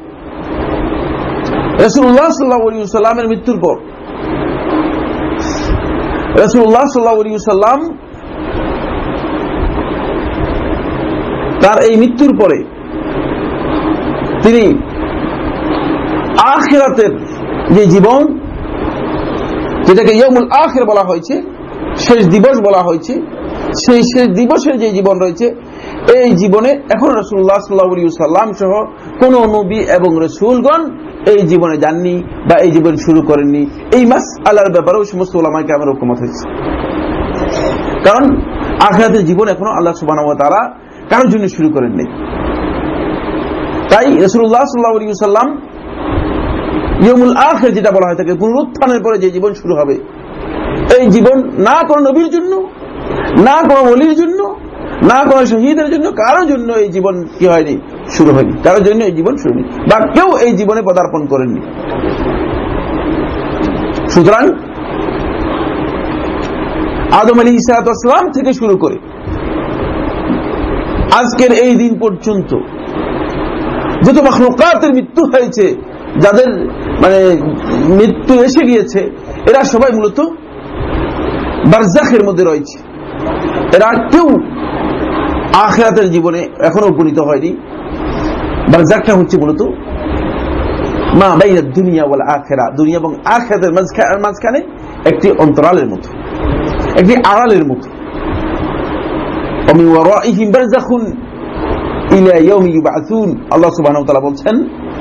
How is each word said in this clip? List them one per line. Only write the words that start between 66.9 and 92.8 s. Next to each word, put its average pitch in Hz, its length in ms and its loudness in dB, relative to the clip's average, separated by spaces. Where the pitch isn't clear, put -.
আদম 226 280 4
আলাইহিস 240 220 4
সালাতু 233 180 2
ওয়াস 240 220 0
সালাম 359 200 2
থেকে 269 220 0
শুরু 220 240 0
করে 160 180 -2
আজকের 240 360 2
এই 240 240 4
দিন 226 240 0
পর্যন্ত 196 560 -2
যত 262 180 6
মাখলুকাতের 277 720 4
মৃত্যু 277 320 0
হয়েছে, 220 500 2
যাদের, 208 460 4
মানে, 190 340 4
মৃত্যু 233 500 4
এসে 262 220 4
গিয়েছে, 214 340 2
এরা 269 140 6
সবাই 240 320 2
মূলত 214 260 0
বারজাখের 226 500 4
মধ্যে 185 220 2
রয়েছে, 151 340 -2
এরা 233 320 2
কেউ 330 180 4
আখিরাতের 208 560 2
জীবনে 170 380 0
এখনো 165 280 2
উপনীত 156 320 2
হয়নি। 147 380 0
বারজাখটা 190 400 4
হচ্ছে 180 240 2
মূলত 151 240 0
মা 190 140 6
বাইনা 180 320 4
দুনিয়া 160 420 0
ওয়াল 139 180 0
আখিরা, 139 540 -2
দুনিয়া 156 240 2